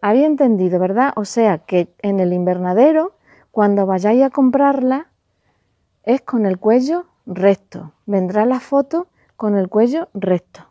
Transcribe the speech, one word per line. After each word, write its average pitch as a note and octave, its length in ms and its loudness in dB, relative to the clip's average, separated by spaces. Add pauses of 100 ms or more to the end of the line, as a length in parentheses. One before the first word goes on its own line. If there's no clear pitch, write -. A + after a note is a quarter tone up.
¿Habéis A#3+ 240 2
entendido, A3+ 540 2
verdad? G3+ 360 0
O G#3+ 80 -4
sea G3+ 360 0
que F3 420 -4
en G3 180 -2
el F3+ 140 0
invernadero, F#3 840 0 (360)
cuando G3+ 340 2
vayáis G3 380 2
a C4+ 60 0
comprarla, C4+ 800 0 (960)
es C4 180 -2
con A3 240 -4
el F#3 140 -2
cuello B3+ 460 0 (200)
recto. F3+ 680 -2 (120)
Vendrá G3 400 -2
la B3+ 140 0
foto C#4 480 -4 (300)
con G#3 180 -2
el F#3+ 140 -2
cuello A#3+ 440 -2
recto. F#3 580 -6